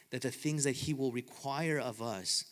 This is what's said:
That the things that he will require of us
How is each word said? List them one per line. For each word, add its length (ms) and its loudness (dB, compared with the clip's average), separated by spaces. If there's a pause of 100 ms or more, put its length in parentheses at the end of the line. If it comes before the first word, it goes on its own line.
That 140 -4
the 80 2
things 340 0
that 100 4
he 180 0
will 180 2
require 680 -2
of 220 -2
us 500 0